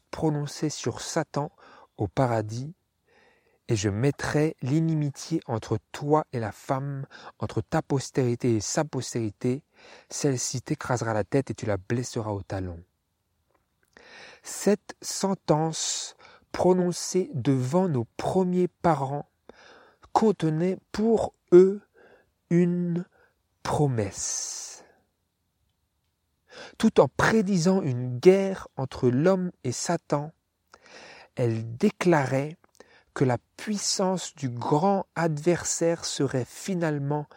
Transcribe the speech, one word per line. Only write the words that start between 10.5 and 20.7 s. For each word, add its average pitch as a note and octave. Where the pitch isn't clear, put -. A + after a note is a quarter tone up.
t'écrasera A#2+
la G#2+
tête C3+
et -
tu -
la G2+
blesseras A#2
au G2+
talon. » F#2
Cette -
sentence -
prononcée F3+
devant C3+
nos B2+
premiers F3+
parents C#3+
contenait F3